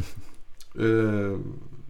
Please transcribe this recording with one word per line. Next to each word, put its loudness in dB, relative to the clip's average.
Øh, 4